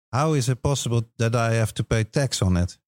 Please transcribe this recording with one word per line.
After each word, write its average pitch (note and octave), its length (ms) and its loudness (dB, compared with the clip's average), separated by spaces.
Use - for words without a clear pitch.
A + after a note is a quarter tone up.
how D3+ 220 0
is C3 140 0
it B2 140 -2
possible B2+ 400 0
that A2+ 160 0
I A#2 200 0
have A2+ 200 0
to - 100 -4
pay A2+ 200 0
tax C3 380 -2
on F#2 140 2
it F2 320 -2